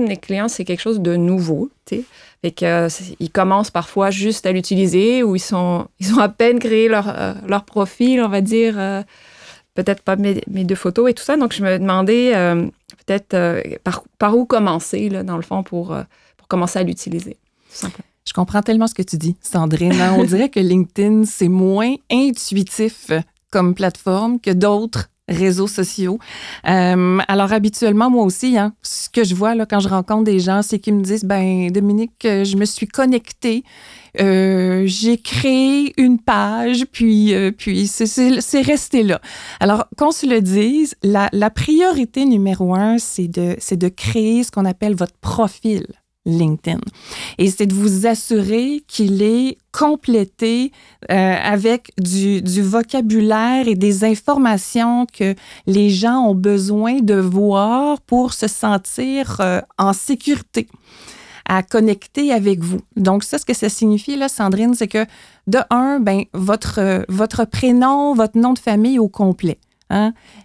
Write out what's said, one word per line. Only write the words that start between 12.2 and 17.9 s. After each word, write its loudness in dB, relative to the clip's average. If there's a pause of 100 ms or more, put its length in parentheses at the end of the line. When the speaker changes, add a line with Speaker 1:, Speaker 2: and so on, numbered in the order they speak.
Speaker 1:
euh, 0 (400)
peut-être, -4
euh, 0 (220)
par, -6 (160)
par 2
où 4
commencer, -2
là, -6
dans -6
le -8
fond, -6
pour, -8
euh, -8 (340)
pour -20
commencer -2
à 0
l'utiliser, -8 (320)
tout -20
simplement. -10 (240)